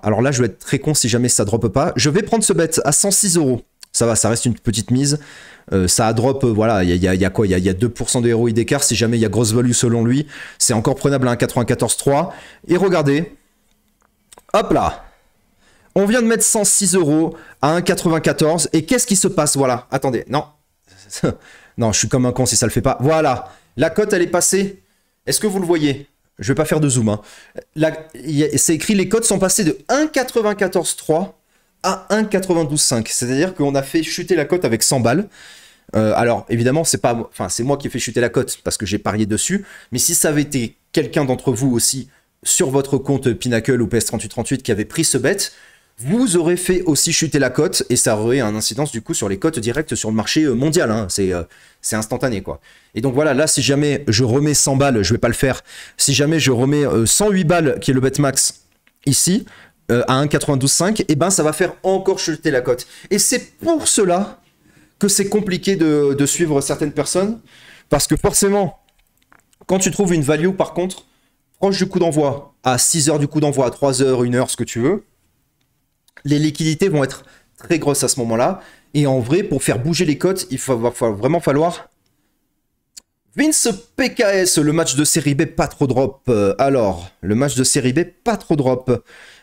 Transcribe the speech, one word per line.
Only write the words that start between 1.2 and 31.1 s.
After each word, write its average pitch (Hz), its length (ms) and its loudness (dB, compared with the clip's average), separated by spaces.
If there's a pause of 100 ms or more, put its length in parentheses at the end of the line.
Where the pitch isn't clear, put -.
ça 113 160 2
drop 113 220 0
pas. 135 300 0
Je 139 140 2
vais 185 120 2
prendre 220 220 0
ce - 80 2
bet 160 320 0
à - 80 0
cent - 180 2
six 190 260 2
euros. 127 260 0 (300)
Ça - 140 0
va, 113 80 2
ça - 140 0
reste 117 160 0
une 117 100 2
petite 110 380 -4
mise. 139 260 0 (540)
Euh, 92 160 2
ça 110 180 2
a 113 60 2
drop, 131 320 0
euh, 123 40 4
voilà, 107 360 2
il 87 60 2
y - 20 4
a, - 20 2
il 90 80 0
y 92 60 4
a, 92 60 2
il 92 60 2
y 95 40 2
a 92 60 0
quoi ? 107 160 0
Il 92 40 2
y 95 40 2
a, 90 40 2
il 90 60 0
y 98 40 2
a 95 40 0
deux 98 160 -2
pour 113 200 -8
cent 127 120 0
de 117 120 2
R 113 80 2
O 120 80 2
I 117 40 0
d'écart 117 320 0
si 123 100 0
jamais 113 240 2
il - 20 2
y 110 40 2
a 107 40 0
grosse 107 240 0
value 123 200 2
selon 117 320 0
lui. 135 220 0 (320)
C'est - 140 0
encore 113 220 0
prenable 139 340 0
à 120 40 2
un 120 40 -2
quatre-vingt-quatorze 120 600 0
trois. 147 360 0 (360)
Et 170 80 2
regardez. 170 600 0 (1160)
Hop 202 200 0
là. - 320 0 (920)
On 196 100 2
vient 233 160 2
de 226 40 0
mettre 226 180 0
cent 214 200 0
six 190 300 0
euros 160 420 2 (260)
à 143 100 2
un 175 100 0
quatre-vingt-quatorze. 160 880 0
Et 156 120 2
qu'est-ce 247 240 0
qui 196 80 2
se 190 120 2
passe ? 147 280 -2
Voilà, 127 340 0
attendez, 135 380 -2
non. 143 160 -2 (760)
<laughs> 135 100 0 (460)
Non, 113 140 0
je 92 60 0
suis 113 100 -2
comme 127 180 2
un 123 60 0
con 127 140 0
si 123 100 0
ça 123 100 2
le 113 60 0
fait 107 100 -2
pas. 131 180 0
Voilà, 151 520 0 (240)
la 151 140 2
cote, 208 220 0
elle 180 100 2
est 170 40 0
passée. 185 560 0 (420)
Est-ce - 160 -2
que 214 60 -2
vous 190 120 -2
le 180 80 -2
voyez ? 147 420 0 (300)
Je 98 100 -10
vais 135 60 2
pas 147 120 0
faire 156 140 0
de 147 80 2
zoom, 123 200 2
hein. 107 120 -2 (540)
La, 156 180 0 (220)
y 139 300 -2
a, - 140 0
c'est 165 160 2
écrit, 208 200 0
les 185 140 2
cotes 226 160 0
sont 190 140 2
passées 190 260 0
de 156 140 0 (100)
un 285 180 2
quatre-vingt-quatorze 208 920 -2
trois 175 440 -4 (420)